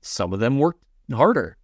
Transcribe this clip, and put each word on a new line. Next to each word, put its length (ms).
Some 300
of 80
them 180
work 180
harder. 520